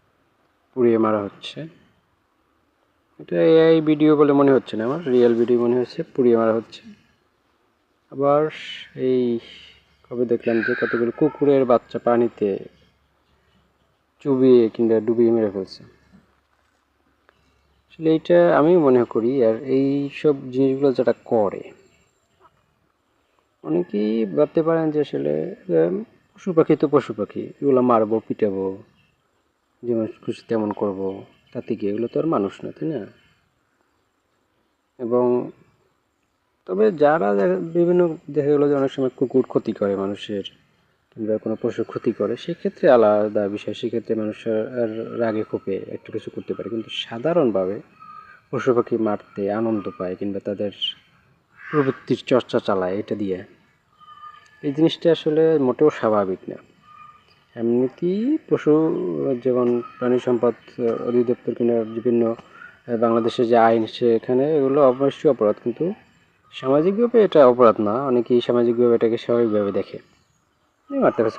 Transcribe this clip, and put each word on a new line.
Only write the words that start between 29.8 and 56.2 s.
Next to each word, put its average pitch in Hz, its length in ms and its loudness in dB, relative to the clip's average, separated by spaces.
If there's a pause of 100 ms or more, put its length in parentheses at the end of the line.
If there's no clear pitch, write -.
যেমন 113 240 -2 (160)
খুশি - 260 -10
তেমন 107 240 -2
করবো, 98 520 -6 (280)
তাতে 120 220 -8
কি? 101 140 -6
এগুলো 110 180 -4
তো 147 140 -4
আর 151 60 -2
মানুষ 110 380 -2
না, - 60 -10
তাই - 180 -8
না? 117 180 -8 (1900)
এবং 123 520 0 (1160)
তবে 202 260 0
যারা 165 420 2
দেখা, 190 200 2
বিভিন্ন 175 600 0 (140)
দেখা 143 180 -2
গেলো 147 200 2
যে 147 60 2
অনেক 135 180 0
সময় 131 240 -2
কুকুর 127 320 0
ক্ষতি 113 240 -2
করে 101 240 -2
মানুষের 98 460 -6 (720)
কিংবা 107 220 -4
কোনো 110 240 -6
পশুর 113 220 -4
ক্ষতি - 280 -6
করে, 107 240 -4
সেক্ষেত্রে 175 540 -2
আলাদা 104 580 4
বিষয়, 107 260 -8
সেক্ষেত্রে 113 400 -6
মানুষ 107 340 -6
আর 113 720 -4
রাগে 110 220 -2
ক্ষোভে 98 340 -6 (120)
একটু - 240 -14
কিছু 110 180 -10
করতে - 240 -10
পারে। - 140 -10
কিন্তু 110 220 -8
সাধারণভাবে 117 880 -2 (720)
পশু 127 240 0
পাখি 117 220 -2
মারতে 104 560 -4
আনন্দ 107 460 -4
পায় 92 180 -8
কিংবা 98 280 -8
তাদের 104 260 -6 (1000)
প্রবৃত্তির 135 560 -2
চর্চা 123 320 0
চালায় 95 400 -2
এটা 110 160 -8
দিয়ে, 98 300 -6 (1200)
এই 147 100 -4
জিনিসটা 160 400 2
আসলে 160 460 2
মোটেও 139 320 2
স্বাভাবিক 101 480 0 (100)